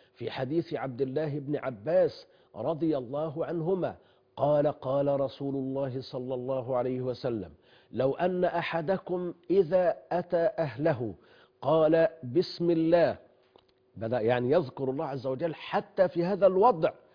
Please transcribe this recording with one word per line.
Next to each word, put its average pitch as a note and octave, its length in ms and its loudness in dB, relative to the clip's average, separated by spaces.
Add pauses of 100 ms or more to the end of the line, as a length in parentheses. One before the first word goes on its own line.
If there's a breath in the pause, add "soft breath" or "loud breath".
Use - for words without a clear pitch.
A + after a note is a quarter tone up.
(140)
في - 180 -8
حديث C#3 420 -4
عبد B2+ 280 -6
الله C#3+ 380 -2
بن C#3 160 -4
عباس C3+ 720 0 (280 soft breath)
رضي D3+ 420 -2
الله C#3+ 480 -4
عنهما، E3 500 -2 (400 soft breath)
قال: D3 320 4
قال C#3 520 0
رسول C#3 360 -4
الله C3+ 460 -4
صلى B2+ 320 -8
الله B2+ 420 -4
عليه B2+ 260 0
وسلم: A#2+ 500 -4 (400 soft breath)
"لو C3 240 0
أن F3+ 280 0
أحدكم F3 880 -2 (180)
إذا F3+ 460 4 (140)
أتى E3+ 380 0 (100)
أهله B2 540 -2 (480 soft breath)
قال: D#3+ 460 4 (160)
'بسم E3+ 480 0
الله'"، D#3+ 460 4 (800)
بدأ A2+ 240 -2
يعني B2 300 2
يذكر C#3 380 0
الله C#3+ 160 -4
عز C3+ 220 -6
وجل D3 280 -4
حتى G3 520 0
في E3+ 160 -2
هذا F#3+ 240 2
الوضع، F#3 440 4 (240 soft breath)